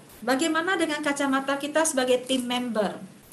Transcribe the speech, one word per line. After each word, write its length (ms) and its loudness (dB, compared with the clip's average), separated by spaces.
Bagaimana 560 0
dengan 240 0
kacamata 560 0
kita 260 0
sebagai 400 2
tim 220 -2
member? 500 0